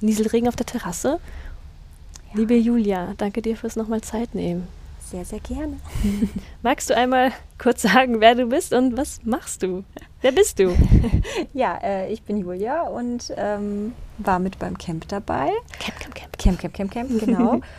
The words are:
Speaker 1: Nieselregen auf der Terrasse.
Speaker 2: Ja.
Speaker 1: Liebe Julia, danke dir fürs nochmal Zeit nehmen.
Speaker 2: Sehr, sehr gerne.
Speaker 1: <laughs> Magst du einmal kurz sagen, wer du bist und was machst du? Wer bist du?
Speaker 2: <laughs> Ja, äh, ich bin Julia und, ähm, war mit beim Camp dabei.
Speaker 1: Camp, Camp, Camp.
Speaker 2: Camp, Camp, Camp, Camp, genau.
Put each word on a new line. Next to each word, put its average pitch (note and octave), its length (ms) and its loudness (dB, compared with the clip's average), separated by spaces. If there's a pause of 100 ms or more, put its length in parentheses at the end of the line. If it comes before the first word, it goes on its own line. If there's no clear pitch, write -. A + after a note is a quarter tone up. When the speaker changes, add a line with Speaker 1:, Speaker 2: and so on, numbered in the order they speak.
Speaker 1:
Nieselregen A3 480 2
auf A#3+ 80 0
der - 100 -4
Terrasse. A#3+ 540 -2 (1120)
Speaker 2:
Ja. G#3 80 0
Speaker 1:
Liebe A3+ 160 4
Julia, G#3 600 2
danke G#3 260 -2
dir A3 140 -2
fürs A3+ 200 -8
nochmal A3 240 -2
Zeit A#3 340 -6
nehmen. F3 320 -2 (420)
Speaker 2:
Sehr, F3+ 160 -10
sehr G#3+ 140 -10
gerne. C#4+ 360 -8 (280)
Speaker 1:
<laughs> G3+ 600 -2
Magst C4+ 280 0
du C4 60 2
einmal B3+ 340 4 (280)
kurz - 240 2
sagen, A#3 380 4
wer A3+ 140 10
du B3 120 2
bist C#4 260 0
und B3+ 240 4
was C#4 280 -6
machst A#3+ 380 -4
du? F#3 220 -2 (360)
Wer C4 120 4
bist G4 260 4
du? F#3 220 6
Speaker 2:
<laughs> - 60 8 (680)
Ja, G#3 300 0
äh, G3 300 -2
ich A3 100 -8
bin G#3 160 -4
Julia G3+ 440 -2
und, A#3+ 540 -6
ähm, G#3 560 -4 (260)
war G3 200 0
mit F#3+ 200 -4
beim F3+ 200 -8
Camp E3 300 -8
dabei. B3+ 420 -2 (280)
Speaker 1:
Camp, - 220 -8
Camp, - 140 -14
Camp. - 240 -16
Speaker 2:
Camp, F3+ 200 4
Camp, - 160 -8
Camp, G3+ 180 -4
Camp, A#3+ 280 -2
genau. A#3 400 2 (180)